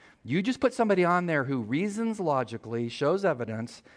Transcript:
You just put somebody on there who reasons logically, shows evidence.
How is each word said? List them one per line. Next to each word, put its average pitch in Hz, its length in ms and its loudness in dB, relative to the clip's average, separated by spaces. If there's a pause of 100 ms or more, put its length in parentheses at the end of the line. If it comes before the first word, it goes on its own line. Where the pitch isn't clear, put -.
(240)
You 139 160 0
just 247 200 -2
put 262 120 4
somebody 202 320 4
on 175 220 4
there 147 180 2
who 131 160 0
reasons 208 580 -2
logically, 117 680 -2
shows 160 380 0
evidence. 117 560 -4 (140)